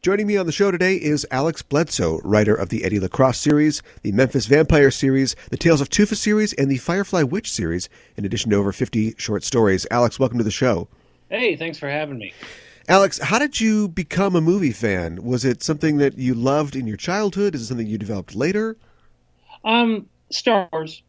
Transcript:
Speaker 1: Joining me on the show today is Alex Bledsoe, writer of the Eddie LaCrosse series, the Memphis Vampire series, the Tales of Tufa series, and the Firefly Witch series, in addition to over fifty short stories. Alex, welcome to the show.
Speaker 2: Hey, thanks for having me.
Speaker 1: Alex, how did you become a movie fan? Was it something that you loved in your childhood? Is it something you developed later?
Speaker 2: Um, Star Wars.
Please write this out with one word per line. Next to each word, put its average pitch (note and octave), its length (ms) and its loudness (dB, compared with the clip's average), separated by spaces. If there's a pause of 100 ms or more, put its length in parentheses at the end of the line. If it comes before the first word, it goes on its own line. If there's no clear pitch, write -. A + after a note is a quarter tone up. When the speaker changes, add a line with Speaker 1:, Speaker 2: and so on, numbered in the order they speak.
Speaker 1:
Joining G#3 260 0
me G#3 80 0
on F#3+ 100 0
the D#3+ 60 -2
show G3+ 180 2
today F3+ 260 2
is D3+ 360 0
Alex C#3+ 300 -2
Bledsoe, F#2 640 0
writer G#2 280 4
of F#2 140 -2
the G#2+ 160 -4
Eddie F#2+ 160 0
LaCrosse B2+ 380 2
series, D3 440 2 (200)
the A2 100 -4
Memphis A#2 360 2
Vampire D3 440 6
series, C3+ 420 0 (160)
the - 60 -4
Tales D#3+ 240 4
of C#3 100 -2
Tufa G#3 280 2
series, G#3+ 340 0
and C#3 180 0
the C#3 60 2
Firefly F#3 480 0
Witch D3+ 260 -4
series, F2 380 -4 (300)
in G#2 80 -6
addition G#2+ 260 -2
to G2+ 60 4
over G2+ 160 0
fifty A2+ 440 -2
short G#2 280 -4
stories. G2+ 460 2
Alex, A#2+ 280 0
welcome A#2+ 200 0
to A2+ 40 2
the G#2 80 0
show. A#2 380 0 (400)
Speaker 2:
Hey, G#3+ 260 -2
thanks D#3+ 240 -10
for C#3+ 100 -8
having C#3+ 280 -6
me. G2 160 -14 (560)
Speaker 1:
Alex, F#3+ 280 4
how G3 220 -2
did - 220 -2
you G#3+ 260 2
become F3+ 480 -2
a E3 60 4
movie E3 320 2
fan? F2+ 500 -4
Was B2 220 -2
it B2 180 0
something D3+ 360 0
that C#3 180 2
you B2+ 160 -2
loved C3+ 420 -2
in C3 100 -6
your G#2+ 120 -6
childhood? G3 580 -2
Is A#2+ 60 -8
it A2+ 60 -10
something A#2 200 -6
you G#2+ 100 -4
developed G2 380 -8
later? G#3 400 -2 (880)
Speaker 2:
Um, A3+ 440 0 (260)
Star G3+ 400 0
Wars. D#3+ 360 -8